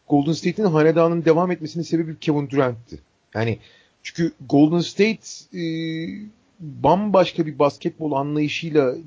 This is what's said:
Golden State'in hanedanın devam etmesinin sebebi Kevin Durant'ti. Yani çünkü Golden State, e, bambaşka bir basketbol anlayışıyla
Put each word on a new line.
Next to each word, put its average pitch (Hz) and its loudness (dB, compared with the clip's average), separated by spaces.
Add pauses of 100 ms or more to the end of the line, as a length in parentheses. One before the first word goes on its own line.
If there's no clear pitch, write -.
Golden 147 2
State'in 180 -2
hanedanın 165 4
devam 165 2
etmesinin 170 -6
sebebi 160 -4
Kevin 147 -2
Durant'ti. 123 -2 (360)
Yani 113 -2 (440)
çünkü 165 -4 (160)
Golden 156 4
State, - -4
e, 170 -6 (960)
bambaşka 170 0
bir 143 -10
basketbol 151 -2
anlayışıyla 147 0 (120)